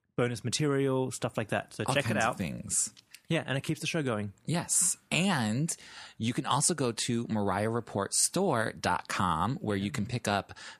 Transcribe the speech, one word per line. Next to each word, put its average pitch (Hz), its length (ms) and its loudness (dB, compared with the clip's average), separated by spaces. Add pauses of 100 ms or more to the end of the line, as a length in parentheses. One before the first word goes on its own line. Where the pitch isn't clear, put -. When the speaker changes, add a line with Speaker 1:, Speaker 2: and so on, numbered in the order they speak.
(180)
Speaker 1:
bonus 120 260 0
material, 135 680 2
stuff - 260 -6
like 113 120 0
that. - 240 -2
So 110 140 -4
Speaker 2:
All 135 80 4
Speaker 1:
check 143 80 4
it 113 60 -4
Speaker 2:
kinds 113 160 2
of 120 60 2
Speaker 1:
out. - 60 -4
Speaker 2:
things. - 560 -2 (360)
Speaker 1:
Yeah, 156 180 0
and 131 100 0
it 143 40 -4
keeps - 180 -2
the 156 80 -6
show 165 160 0
going. 107 300 -2 (120)
Speaker 2:
Yes. - 520 0 (120)
And 147 680 2 (440)
you 113 140 0
can 135 120 -2
also 127 280 2
go 135 180 0
to 117 380 -2
mariah 101 400 2
report 113 440 -2
store 135 640 2
dot - 280 2
com 90 540 2
where 104 160 0
you 98 120 0
can 104 160 -4
pick 120 220 -4
up 101 260 0 (260)